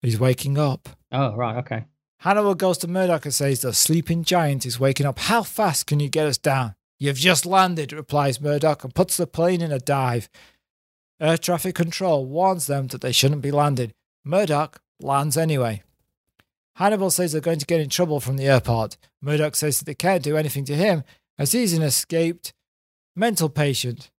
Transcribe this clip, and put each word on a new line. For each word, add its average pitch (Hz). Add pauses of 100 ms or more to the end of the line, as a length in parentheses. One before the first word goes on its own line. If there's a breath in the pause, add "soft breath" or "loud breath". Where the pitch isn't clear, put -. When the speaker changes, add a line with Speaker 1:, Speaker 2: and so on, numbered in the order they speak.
Speaker 1:
he's 113
waking 127
up. 143 (220)
Speaker 2:
Oh, 127
right, 117
okay. 120 (340)
Speaker 1:
Hannibal 202
goes 180
to -
Murdoch 175
and 143
says, 139
"The 123
sleeping 165
giant 156
is 120
waking 135
up. 139
How 226
fast 180
can 147
you 147
get 156
us 135
down?" 131 (240)
"You've 139
just 165
landed," 175
replies 143
Murdoch 147
and 131
puts 180
the 175
plane 170
in 165
a 139
dive. 127 (920 soft breath)
Air 160
traffic 180
control 165
warns 170
them 139
that 120
they 131
shouldn't 143
be 139
landing. 139 (320)
Murdoch 156 (180)
lands 139
anyway. 135 (960)
Hannibal 196
says 175
they're 151
going 165
to 143
get 165
in 151
trouble 151
from 131
the 135
airport. 117 (240 soft breath)
Murdoch 151
says 151
that 143
they 151
can't 175
do 147
anything 143
to 143
him 170 (340 soft breath)
as 143
he's 233
an 160
escaped 165 (640)
mental 190
patient. 135